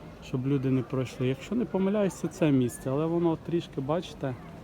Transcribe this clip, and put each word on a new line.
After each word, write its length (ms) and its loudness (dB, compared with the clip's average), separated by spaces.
щоб 220 -4
люди 240 2
не 120 4
пройшли. 440 -2
Якщо 280 -2
не 100 2
помиляюсь, 500 2
це 140 -4
це 220 4
місце, 400 2
але 160 0
воно 300 2
трішки, 440 -2
бачите, 540 -2